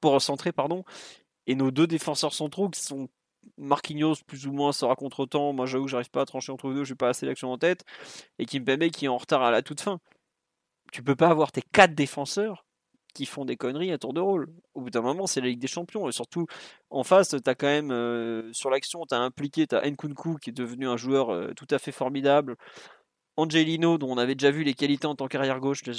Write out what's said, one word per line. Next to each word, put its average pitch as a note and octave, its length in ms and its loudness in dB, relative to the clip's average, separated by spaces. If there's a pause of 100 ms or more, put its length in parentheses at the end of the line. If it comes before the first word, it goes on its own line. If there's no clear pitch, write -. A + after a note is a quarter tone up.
pour C#3 220 6
centrer, D3 300 -2
pardon, E3 320 -2 (640)
et C3 80 0
nos C3 160 2
deux D3 160 4
défenseurs D#3 480 -2
centraux E3+ 340 -2
qui E3 120 -6
sont C3+ 280 -6 (480)
Marquinhos D3 600 0 (100)
plus C3+ 200 -14
ou C#3 60 -4
moins C#3+ 200 0
sort C3 180 0
à C3 60 2
contre-temps, C#3 580 -4
moi B2+ 100 -2
j'avoue C3 220 -2
que C3+ 40 -8
j'arrive B2 200 -4
pas C#3 100 -2
à C3+ 60 0
trancher - 260 -10
entre C3+ 160 -8
les C3 60 -4
deux, C#3+ 100 -4
j'ai C3 100 -8
pas B2 140 0
assez B2 160 -2
d'action C3 260 -4
en B2+ 60 -4
tête, F3 280 0 (540)
et A#2+ 60 -4
Kimpembe C#3 460 0
qui D#3+ 160 -6
est - 20 0
en B2+ 80 0
retard C3 260 0
à A#2+ 80 4
la A2+ 120 4
toute - 180 -10
fin. F#3+ 200 -4 (920)
Tu B2+ 100 -12
peux C3 140 2
pas D#3+ 120 6
avoir D#3 220 4
tes B2+ 120 -4 (100)
quatre F#3 220 8
défenseurs D3 720 -4 (480)
qui C#3 100 -8
font C3+ 220 -8
des A2+ 100 -4
conneries D3+ 360 -2
à D#3 40 -2
tour C3 160 -6
de D#3 80 -2
rôle. F#3 280 0 (260)
Au C#3 80 -10
bout B2 80 -10
d'un A#2 100 0
moment, D3+ 260 -2
c'est D3 140 -2
la B2 60 -2
Ligue B2 120 -2
des B2 80 -6
Champions. F3 420 -6
Et A#2+ 40 -4
surtout, E3 340 -4 (440)
en C3+ 120 -2
face, F#3 400 6
t'as B2+ 120 2
quand C#3+ 120 -2
même, D3 240 2
euh, A#2 640 -2
sur - 160 -6
l'action, C#3 380 -2
t'as C3 120 0
impliqué, C#3+ 480 0
t'as B2 220 2
Nkunku D3 480 -4
qui C#3 140 -10
est - 20 -14
devenu B2 340 -6
un A#2+ 120 0
joueur, C3 320 2
euh, F#2 240 -4
tout - 160 -18
à D3 80 4
fait - 120 -6
formidable. C#3 640 2 (800)
Angelino, D#3+ 600 4
dont C#3 160 -2
on B2 60 0
avait B2+ 160 2
déjà C#3 160 6
vu D3 120 -2
les C#3+ 120 0
qualités C#3+ 320 0
en D3 80 -2
tant C3+ 120 -6
qu'arrière C3+ 320 -2
gauche C3+ 280 -2
la, B2 120 -8